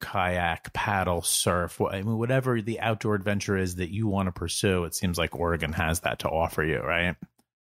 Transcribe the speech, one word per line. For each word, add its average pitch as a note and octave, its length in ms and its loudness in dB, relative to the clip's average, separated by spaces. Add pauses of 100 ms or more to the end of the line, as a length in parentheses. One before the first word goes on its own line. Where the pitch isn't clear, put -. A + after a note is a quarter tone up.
kayak, F2+ 720 -2
paddle, F2+ 480 0
surf, F2 580 0
wha-, G#2 120 0
I G2 100 -4
mean, A2 160 -2
whatever B2 460 0
the A2 180 -4
outdoor G#2+ 340 0
adventure G2 440 0
is F#2 180 -2
that F2+ 160 -4
you A2 140 0
wanna F#2+ 260 2
pursue, F2+ 520 0
it E2 100 -6
seems F2 240 0
like E2 200 0
Oregon D#2+ 360 0
has E2 260 2
that - 200 -2
to - 100 0
offer D#2+ 340 0
you, D2+ 140 2
right? E2+ 360 0 (640)